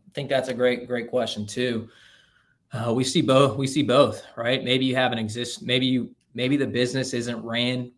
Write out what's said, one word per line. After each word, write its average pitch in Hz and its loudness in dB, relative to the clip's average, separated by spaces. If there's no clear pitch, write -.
I - -20
think 139 -8
that's 131 0
a 127 -2
great, 123 0
great 120 -6
question 110 -2
too. 120 -4
Uh, 117 -2
we 127 2
see 156 2
both, 135 6
we 135 -2
see 143 0
both, 120 4
right? 120 -2
Maybe 131 2
you 127 0
have 127 2
an 117 -4
exist-, 113 -6
maybe 127 2
you, 127 0
maybe 127 0
the 135 2
business 123 0
isn't 117 -4
ran 123 -2